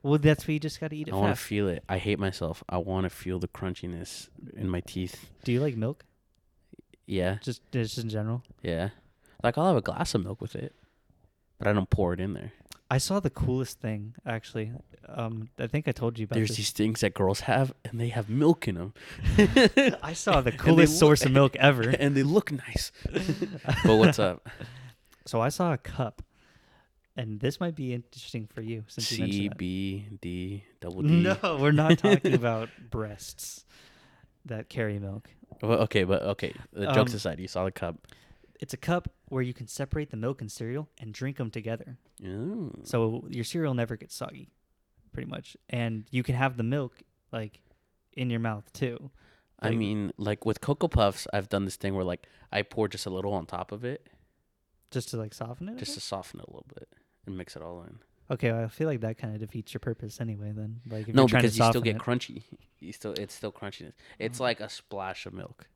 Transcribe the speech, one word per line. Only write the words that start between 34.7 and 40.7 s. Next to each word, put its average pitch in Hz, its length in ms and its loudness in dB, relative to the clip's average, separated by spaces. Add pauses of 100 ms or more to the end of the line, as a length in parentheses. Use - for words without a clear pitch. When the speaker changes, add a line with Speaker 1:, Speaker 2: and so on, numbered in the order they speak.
Speaker 1:
milk. 98 300 -10 (320)
Speaker 2:
Well, 113 180 4
okay, 104 260 4
but 92 180 2
okay. - 300 -2 (180)
The 101 220 -4
jokes 127 180 6
Speaker 1:
Um, 110 60 -4
Speaker 2:
aside, 85 240 -4
you 92 80 -8
saw 92 160 -2
the 92 60 -2
cup. - 360 -8 (540)
Speaker 1:
It's - 120 -10
a 131 40 -10
cup 175 320 -2 (180)
where 131 160 -2
you 123 100 -4
can 117 140 -12
separate 147 420 -6
the 113 80 -10
milk 127 240 -2
and 107 100 -8
cereal 127 460 -8